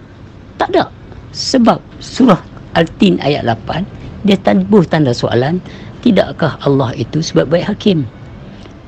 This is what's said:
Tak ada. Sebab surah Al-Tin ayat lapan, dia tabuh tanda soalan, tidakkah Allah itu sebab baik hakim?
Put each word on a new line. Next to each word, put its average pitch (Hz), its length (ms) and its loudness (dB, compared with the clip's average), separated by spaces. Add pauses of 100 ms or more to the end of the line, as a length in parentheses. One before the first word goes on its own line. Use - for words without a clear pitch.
(600)
Tak 320 120 -4
ada. 370 120 2 (500)
Sebab 226 480 2 (160)
surah 233 400 4 (380)
Al-Tin 170 420 2
ayat 143 240 0
lapan, 117 400 -2 (400)
dia 196 160 4
tabuh 202 480 4
tanda 151 240 2
soalan, 127 480 0 (480)
tidakkah 180 560 2
Allah 135 320 2
itu 139 240 -4
sebab 143 320 0
baik 170 160 0
hakim? 190 400 0 (800)